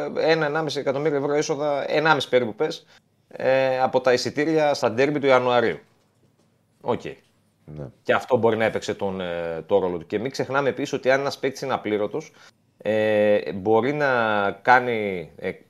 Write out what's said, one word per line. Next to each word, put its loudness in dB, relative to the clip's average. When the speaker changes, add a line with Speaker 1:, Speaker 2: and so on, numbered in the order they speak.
Speaker 1:
ένα, 2
ενάμιση -4
εκατομμύριο -2
ευρώ -2
έσοδα, -2
ενάμιση 2
περίπου 0
πες, -6
ε, 0
από 2
τα 4
εισιτήρια 0
στα 0
ντέρμπι 0
του 0
Ιανουαρίου. 4
Οκ. -4
Speaker 2:
Ναι. -14
Speaker 1:
Και 2
αυτό 2
μπορεί 2
να 0
έπαιξε -4
τον, -6
ε, -6
το 4
ρόλο 0
του. -12
Και -4
μην -6
ξεχνάμε -2
επίσης -4
ότι 2
αν 4
ένας -6
παίκτης -6
είναι -4
απλήρωτος, -4
ε, 2
μπορεί 2
να 0
κάνει, 0
ε, -8